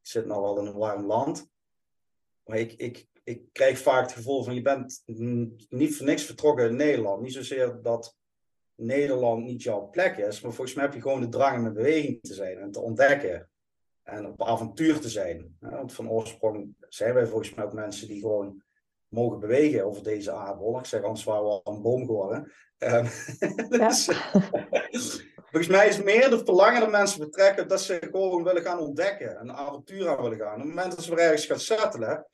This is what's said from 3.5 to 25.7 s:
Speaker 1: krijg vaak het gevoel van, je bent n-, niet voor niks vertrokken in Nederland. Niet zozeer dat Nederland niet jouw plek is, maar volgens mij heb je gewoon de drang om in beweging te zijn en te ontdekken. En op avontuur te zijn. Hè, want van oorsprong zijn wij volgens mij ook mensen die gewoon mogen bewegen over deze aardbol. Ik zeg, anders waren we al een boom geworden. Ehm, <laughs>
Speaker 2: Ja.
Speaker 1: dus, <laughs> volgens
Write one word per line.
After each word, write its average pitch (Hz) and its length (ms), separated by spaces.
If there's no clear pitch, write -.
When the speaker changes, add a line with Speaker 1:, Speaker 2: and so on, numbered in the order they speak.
Speaker 1:
krijg 135 260
vaak 127 240
het - 100
gevoel 123 320
van, 123 100
je 120 80
bent 131 400
n-, 117 440
niet 147 280
voor 139 100
niks 151 180
vertrokken 123 440
in 120 80
Nederland. 117 460
Niet 127 100
zozeer 127 500
dat 117 340
Nederland 123 680
niet 123 180
jouw 101 260
plek - 280
is, 107 240
maar 120 120
volgens 127 240
mij 139 80
heb 139 100
je 117 60
gewoon 135 200
de 117 80
drang 131 300
om 117 80
in 107 60
beweging 131 500
te 101 120
zijn 95 240
en 101 120
te 107 100
ontdekken. 113 720
En 104 240
op 101 160
avontuur 113 580
te 117 80
zijn. 87 520
Hè, - 100
want 135 220
van 113 180
oorsprong 107 640
zijn 117 260
wij 120 120
volgens 113 280
mij 104 100
ook 104 80
mensen 107 360
die 101 120
gewoon 101 420
mogen 110 300
bewegen 120 460
over 101 180
deze 104 300
aardbol. 101 460
Ik 123 60
zeg, 107 180
anders 110 220
waren 107 200
we 104 60
al 104 240
een - 80
boom 123 240
geworden. 110 460
Ehm, 117 280
<laughs> 240 400
Speaker 2:
Ja. 226 100
Speaker 1:
dus, - 240
<laughs> - 600
volgens 165 220